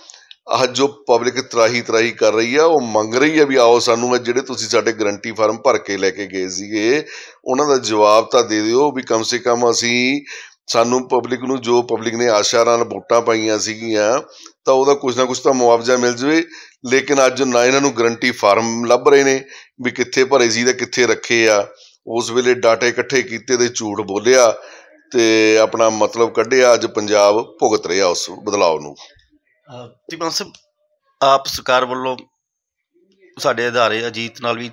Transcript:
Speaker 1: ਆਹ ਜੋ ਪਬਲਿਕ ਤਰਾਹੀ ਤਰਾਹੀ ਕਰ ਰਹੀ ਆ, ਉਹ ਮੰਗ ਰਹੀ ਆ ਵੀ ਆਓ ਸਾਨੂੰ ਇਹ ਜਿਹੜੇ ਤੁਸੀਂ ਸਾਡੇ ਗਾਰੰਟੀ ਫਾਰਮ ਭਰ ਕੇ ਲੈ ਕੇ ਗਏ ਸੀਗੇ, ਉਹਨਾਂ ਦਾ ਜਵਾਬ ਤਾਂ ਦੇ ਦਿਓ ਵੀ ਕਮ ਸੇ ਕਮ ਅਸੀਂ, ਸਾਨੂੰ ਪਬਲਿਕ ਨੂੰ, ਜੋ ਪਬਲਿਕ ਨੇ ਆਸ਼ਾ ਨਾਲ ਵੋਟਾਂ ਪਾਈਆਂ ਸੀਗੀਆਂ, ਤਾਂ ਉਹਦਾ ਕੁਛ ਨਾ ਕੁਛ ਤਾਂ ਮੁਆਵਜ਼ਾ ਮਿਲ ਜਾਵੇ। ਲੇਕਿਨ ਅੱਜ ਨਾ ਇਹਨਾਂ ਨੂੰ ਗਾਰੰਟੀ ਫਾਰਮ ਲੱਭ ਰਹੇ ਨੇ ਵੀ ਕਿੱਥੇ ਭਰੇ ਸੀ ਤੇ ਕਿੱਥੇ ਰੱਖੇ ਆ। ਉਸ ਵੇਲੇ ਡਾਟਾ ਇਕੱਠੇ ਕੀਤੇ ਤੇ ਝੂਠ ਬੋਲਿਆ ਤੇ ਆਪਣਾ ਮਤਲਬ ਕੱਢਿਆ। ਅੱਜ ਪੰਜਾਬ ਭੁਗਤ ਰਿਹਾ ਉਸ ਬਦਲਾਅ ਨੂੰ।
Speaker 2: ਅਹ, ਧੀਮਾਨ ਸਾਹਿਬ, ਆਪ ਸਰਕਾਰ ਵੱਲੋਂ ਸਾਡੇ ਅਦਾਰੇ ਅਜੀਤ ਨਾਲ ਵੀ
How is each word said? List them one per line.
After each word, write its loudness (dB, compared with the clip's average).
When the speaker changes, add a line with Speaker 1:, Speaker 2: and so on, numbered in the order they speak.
Speaker 1:
ਆਹ 0
ਜੋ -2
ਪਬਲਿਕ -2
ਤਰਾਹੀ 0
ਤਰਾਹੀ 0
ਕਰ 0
ਰਹੀ -2
ਆ, 4
ਉਹ 4
ਮੰਗ -2
ਰਹੀ 2
ਆ 6
ਵੀ 0
ਆਓ 6
ਸਾਨੂੰ 0
ਇਹ 0
ਜਿਹੜੇ -2
ਤੁਸੀਂ -10
ਸਾਡੇ 0
ਗਾਰੰਟੀ -6
ਫਾਰਮ -2
ਭਰ 0
ਕੇ -6
ਲੈ 0
ਕੇ -10
ਗਏ -6
ਸੀਗੇ, -4
ਉਹਨਾਂ -2
ਦਾ 2
ਜਵਾਬ 2
ਤਾਂ 2
ਦੇ -2
ਦਿਓ 0
ਵੀ -8
ਕਮ -2
ਸੇ -4
ਕਮ 0
ਅਸੀਂ, -2
ਸਾਨੂੰ 0
ਪਬਲਿਕ -2
ਨੂੰ, -6
ਜੋ 0
ਪਬਲਿਕ -6
ਨੇ 0
ਆਸ਼ਾ 2
ਨਾਲ 2
ਵੋਟਾਂ -2
ਪਾਈਆਂ -2
ਸੀਗੀਆਂ, -2
ਤਾਂ 4
ਉਹਦਾ 4
ਕੁਛ -4
ਨਾ 2
ਕੁਛ -4
ਤਾਂ 0
ਮੁਆਵਜ਼ਾ 2
ਮਿਲ 0
ਜਾਵੇ। 0
ਲੇਕਿਨ 2
ਅੱਜ 0
ਨਾ 2
ਇਹਨਾਂ 2
ਨੂੰ -2
ਗਾਰੰਟੀ 0
ਫਾਰਮ 0
ਲੱਭ 2
ਰਹੇ 6
ਨੇ 0
ਵੀ -4
ਕਿੱਥੇ -2
ਭਰੇ 2
ਸੀ -2
ਤੇ 2
ਕਿੱਥੇ -2
ਰੱਖੇ 0
ਆ। 2
ਉਸ -6
ਵੇਲੇ 0
ਡਾਟਾ 2
ਇਕੱਠੇ -2
ਕੀਤੇ -6
ਤੇ 0
ਝੂਠ -6
ਬੋਲਿਆ 2
ਤੇ 2
ਆਪਣਾ 2
ਮਤਲਬ -2
ਕੱਢਿਆ। 4
ਅੱਜ -2
ਪੰਜਾਬ 2
ਭੁਗਤ 0
ਰਿਹਾ 0
ਉਸ -2
ਬਦਲਾਅ -2
ਨੂੰ। -14
Speaker 2:
ਅਹ, -20
ਧੀਮਾਨ -6
ਸਾਹਿਬ, -8
ਆਪ 2
ਸਰਕਾਰ -2
ਵੱਲੋਂ -6
ਸਾਡੇ -2
ਅਦਾਰੇ 0
ਅਜੀਤ -10
ਨਾਲ -4
ਵੀ -12